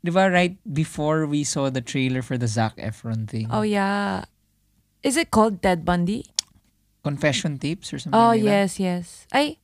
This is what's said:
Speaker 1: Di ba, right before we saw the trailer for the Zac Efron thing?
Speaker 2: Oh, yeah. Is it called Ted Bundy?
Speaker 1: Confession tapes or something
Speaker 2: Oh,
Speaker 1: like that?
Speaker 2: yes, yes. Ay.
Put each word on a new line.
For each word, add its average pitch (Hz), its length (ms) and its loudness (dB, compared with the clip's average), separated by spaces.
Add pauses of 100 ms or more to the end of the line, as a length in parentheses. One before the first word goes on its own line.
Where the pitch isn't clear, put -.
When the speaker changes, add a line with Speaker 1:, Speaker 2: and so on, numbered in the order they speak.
Speaker 1:
Di 175 60 -2
ba, 190 200 4
right 180 360 2
before 156 640 0
we 147 160 0
saw 139 240 -2
the 131 120 -4
trailer 127 440 -2
for 127 120 -4
the 120 120 0
Zac 110 280 0
Efron 110 520 -8
thing? 110 240 -6
Speaker 2:
Oh, 214 80 0
yeah. 202 640 -2 (800)
Is 277 120 0
it 330 120 -2
called 220 320 2
Ted 180 240 2
Bundy? 175 400 0 (800)
Speaker 1:
Confession 143 520 -2
tapes 151 360 -6
or - 80 -8
something 196 160 0
Speaker 2:
Oh, 233 160 6
Speaker 1:
like 226 80 2
that? 208 80 2
Speaker 2:
yes, 202 320 2
yes. 180 520 -4
Ay. 294 300 0